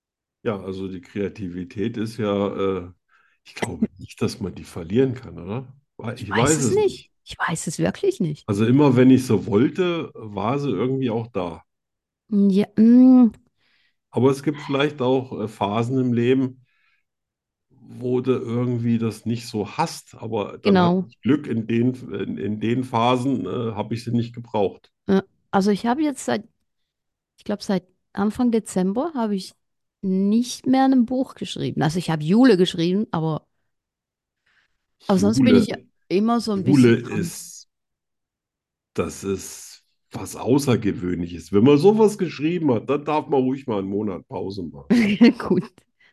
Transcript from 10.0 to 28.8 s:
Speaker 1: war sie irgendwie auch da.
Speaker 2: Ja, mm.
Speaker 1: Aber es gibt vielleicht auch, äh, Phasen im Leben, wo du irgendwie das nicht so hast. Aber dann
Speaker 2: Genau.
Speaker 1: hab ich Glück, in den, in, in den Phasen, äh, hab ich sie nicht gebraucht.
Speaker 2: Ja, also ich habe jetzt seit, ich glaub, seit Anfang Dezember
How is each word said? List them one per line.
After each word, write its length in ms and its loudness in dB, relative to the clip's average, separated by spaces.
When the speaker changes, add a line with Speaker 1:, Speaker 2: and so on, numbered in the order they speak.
Speaker 1:
war 440 -4
sie 120 -4
irgendwie 400 -2
auch 180 -4
da. 340 -8
Speaker 2:
Ja, 380 2
mm. 540 8
Speaker 1:
Aber 200 4
es 120 -2
gibt 180 -4
vielleicht 420 -2
auch, 380 -2
äh, 80 -6
Phasen 500 -2
im 140 0
Leben, 520 0
wo 500 -6
du 120 2
irgendwie 680 -2
das 280 -4
nicht 220 -4
so 280 -6
hast. 400 -6
Aber 420 -6
dann 160 2
Speaker 2:
Genau. 280 4
Speaker 1:
hab 60 -10
ich 120 -20
Glück, 260 0
in 200 -4
den, 280 0
in, 260 -8
in 220 -6
den 240 -2
Phasen, 600 0
äh, 280 -6
hab 180 -6
ich 120 -8
sie 80 -8
nicht 220 -2
gebraucht. 580 -6
Speaker 2:
Ja, 140 2
also 200 2
ich 160 -2
habe 160 -2
jetzt 220 -4
seit, 200 -4
ich 60 -20
glaub, 180 -8
seit 220 -2
Anfang 400 -2
Dezember 600 -2